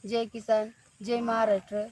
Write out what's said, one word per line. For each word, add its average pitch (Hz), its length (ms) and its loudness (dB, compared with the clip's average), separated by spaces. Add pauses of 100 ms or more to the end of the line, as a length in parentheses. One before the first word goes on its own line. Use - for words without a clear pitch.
जय 233 160 0
किसान, 214 440 -2 (360)
जय 233 160 0
महाराष्ट्र 220 720 0